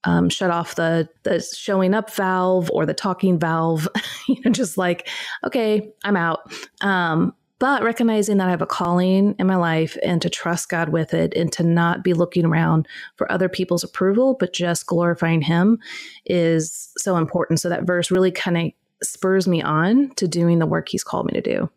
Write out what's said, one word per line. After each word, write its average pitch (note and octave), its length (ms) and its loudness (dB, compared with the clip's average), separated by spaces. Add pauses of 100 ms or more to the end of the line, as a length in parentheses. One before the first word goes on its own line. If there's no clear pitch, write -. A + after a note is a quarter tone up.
um, E3+ 240 2
shut F#3 200 -2
off E3+ 260 -2
the, E3 340 0 (140)
the F3+ 180 0
showing F#3+ 520 0
up A3 160 -2
valve F#3 640 0
or D#3+ 140 2
the D#3+ 80 -2
talking F#3 440 0
valve, E3 480 0 (240)
<laughs> - 200 -8
you B3+ 160 2
know, C#4+ 60 4
just G#3+ 260 -2
like, F3 320 -2 (360)
"Okay, G#3+ 460 0 (140)
I'm G3+ 100 0
out." E3+ 380 -2 (260)
Um, F3 540 0 (260)
but C4 240 2
recognizing A3 540 2
that F#3+ 100 2
I F3+ 40 2
have E3 100 0
a E3+ 40 -2
calling F#3 720 2
in F#3 80 0
my F#3+ 120 2
life D#3+ 440 0
and E3+ 200 0
to F3 80 -2
trust - 400 -4
God E3 180 -2
with D#3+ 260 -2
it E3 200 0
and E3 180 0
to - 120 -2
not E3+ 420 2
be F3+ 80 2
looking E3+ 320 0
around D#3+ 420 2 (300)
for - 120 -4
other F#3 200 0
people's F3 340 -2
approval, A3 560 0
but F3+ 140 -2
just E3+ 320 -2
glorifying E3+ 560 0
him F3 360 2 (480)
is E3 720 0
so F#3 220 -2
important. E3 420 0
So - 80 -4
that F3 160 -2
verse F3 280 0
really F#3 200 4
kinda E3+ 400 -2 (320)
spurs F#3 420 0
me F3 160 2
on G3+ 500 2
to - 140 -4
doing E3+ 340 2
the D#3+ 60 2
work D#3+ 220 -2
he's - 160 -4
called - 220 -4
me - 80 -4
to - 80 -2
do. - 360 -2